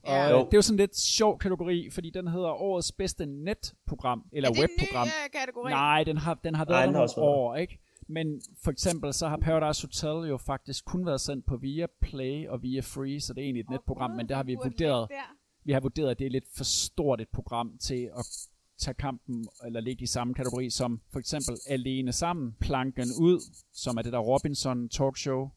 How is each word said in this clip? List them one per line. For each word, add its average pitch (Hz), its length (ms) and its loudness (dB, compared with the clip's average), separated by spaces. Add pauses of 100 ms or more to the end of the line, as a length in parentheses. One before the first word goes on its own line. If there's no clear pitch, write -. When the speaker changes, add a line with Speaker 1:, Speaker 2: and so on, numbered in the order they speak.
Speaker 1:
Ja. 139 180 4
Speaker 2:
Og, - 20 4
øh, 147 60 6
Speaker 3:
Jo. 127 140 10
Speaker 2:
det - 80 2
er 208 40 10
jo 208 40 10
sådan 220 120 4
en 202 60 2
lidt - 180 4
sjov 208 420 4
kategori, 180 520 0
fordi 170 180 -8
den 180 180 -6
hedder 170 220 -2
Årets 175 420 -2
bedste 190 340 -4
netprogram, 139 1000 -4 (100)
eller 139 160 2
Speaker 1:
Er 117 40 4
det 139 100 6
en 175 60 4
ny, 349 120 2
Speaker 2:
webprogram. 123 260 2
Speaker 1:
øh, 302 220 -2 (100)
kategori? 254 320 -4
Speaker 2:
Nej, 147 320 6
den 156 140 2
har, 160 160 0
den 160 220 -4
har 156 100 0
været 143 100 -10
Speaker 3:
Nej, 131 40 6
Speaker 2:
der 131 60 6
Speaker 3:
den 139 100 4
har 147 40 4
Speaker 2:
nogle 127 40 8
Speaker 3:
også 120 120 2
været 151 120 4
der. 143 100 6
Speaker 2:
år, 123 180 2
ikke? 175 240 -6 (300)
Men 156 320 -4 (220)
for 165 80 2
eksempel 143 420 -2
så 165 140 -2
har 151 100 -2
Paradise 156 500 2
Hotel 160 420 -4
jo 135 80 -2
faktisk - 480 -6
kun 180 200 -2
været 143 160 0
sendt 135 240 -6
på 127 120 0
Viaplay 143 920 -4
og 123 160 -6
Via 131 180 -2
Free, 139 400 -6
så 127 120 -8
det 131 80 -8
er - 40 -6
egentlig 127 160 -2
et 104 80 -8
Speaker 1:
Åh, - 40 -4
Speaker 2:
netprogram, 131 380 -4
Speaker 1:
Gud, 113 60 -6
Speaker 2:
men 117 100 -4
det 135 80 -2
har 135 80 -2
vi 127 100 -4
Speaker 1:
du 123 60 -4
burde 131 100 -2
Speaker 2:
vurderet. 127 400 2
Speaker 1:
ligge 277 120 -10
der. - 160 -16 (280)
Speaker 2:
Vi 143 60 0
har 135 80 4
vurderet, 135 320 0
at 120 80 -4
det 135 80 -2
er 127 40 -4
lidt 131 120 -2 (140)
for - 60 -6
stort - 580 0
et 110 120 -8
program - 480 -4
til 123 360 -4
at 120 80 -4 (540)
tage 131 160 -4
kampen 120 520 -6 (180)
eller 117 160 -6
ligge 123 220 -6
i 120 40 -4
samme 120 260 -2
kategori 127 360 -2
som 120 320 -2 (100)
for 139 80 -6
eksempel 127 380 -4 (100)
Alene 131 440 -2
Sammen, 160 480 -2
Planken 131 480 0 (140)
Ud, 170 180 8 (340)
som 120 240 -4
er 113 40 -2
det 117 120 -4
der 120 60 0
Robinson 127 680 0
talkshow. 135 680 -2